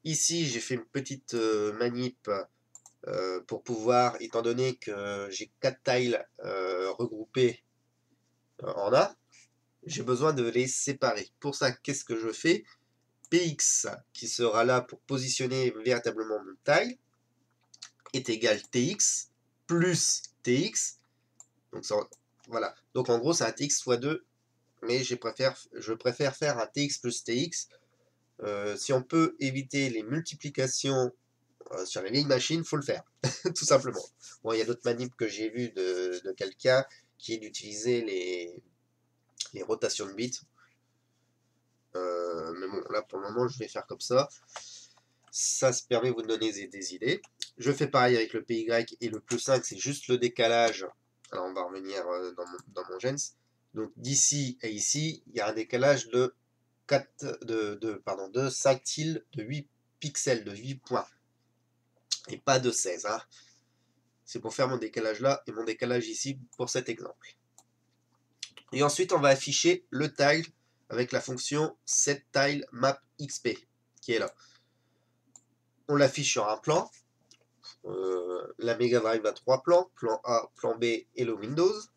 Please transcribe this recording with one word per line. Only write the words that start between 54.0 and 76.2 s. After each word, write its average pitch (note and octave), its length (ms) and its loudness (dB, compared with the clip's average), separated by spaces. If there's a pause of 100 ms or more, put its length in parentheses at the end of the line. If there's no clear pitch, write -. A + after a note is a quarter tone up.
à A#2 60 -6
ici, C#3+ 580 -2
il A2+ 100 -18
y A2+ 40 -2
a G#2 80 0
un A2 60 -2
décalage B2 560 2
de B2 260 2 (500)
quatre, - 240 0 (340)
de, A2 320 -2
de, A2 180 -4
pardon, F#2+ 360 -8
de B2+ 200 0
cinq B2+ 340 2
tiles D#3 500 -4
de A2+ 100 -8
huit C#3+ 240 -6 (320)
pixels, C3 440 0
de G2+ 120 -10
huit C3 200 -8
points. - 320 -2 (1200)
Et A2 80 -8
pas C3 220 2
de B2 120 4
seize, F2+ 340 -4
hein. G#2+ 160 -2 (1040)
C'est - 140 -10
pour A2+ 140 -6
faire C3 140 2
mon C3 100 0
décalage A2 440 -2
là C#3 260 2
et A#2+ 40 -10
mon A2 120 -6
décalage A#2 440 -2
ici C3 320 -6 (180)
pour B2+ 120 -4
cet B2 200 -2
exemple. - 460 -10 (1400)
Et C3+ 100 4
ensuite, F3+ 300 2
on D#3 60 6
va C#3 100 8
afficher C#3+ 600 4
le D3 240 -2
tile D3+ 320 4 (440)
avec A#2+ 240 -2
la - 80 2
fonction D3 640 -2
setTileMapXP C#3 1600 0 (520)
qui A#2 120 -2
est A2 60 2
là. G2 140 -4 (1500)
On D3 80 2
l'affiche C#3+ 360 4